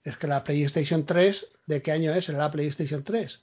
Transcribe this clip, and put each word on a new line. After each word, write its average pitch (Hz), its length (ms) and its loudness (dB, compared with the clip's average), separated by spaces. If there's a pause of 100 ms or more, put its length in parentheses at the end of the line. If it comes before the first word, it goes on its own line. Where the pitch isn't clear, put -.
es - 160 -10
que - 80 -6
la 143 180 0
PlayStation 147 600 0
tres, 185 400 4 (200)
¿de 147 140 0
qué 156 120 -2
año 156 200 2
es? 180 160 0
Era 147 100 -4
la 147 120 0
PlayStation 147 520 -4
tres. 196 400 -6